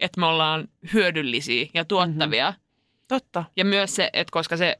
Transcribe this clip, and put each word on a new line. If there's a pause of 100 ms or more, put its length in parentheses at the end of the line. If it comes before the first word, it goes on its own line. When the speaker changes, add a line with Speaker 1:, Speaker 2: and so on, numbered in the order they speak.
Speaker 1:
että
me
ollaan (240)
hyödyllisiä
ja
tuottavia.
Speaker 2:
Mhm. (480)
Totta. (120)
Speaker 1:
Ja
myös
se,
että
koska
se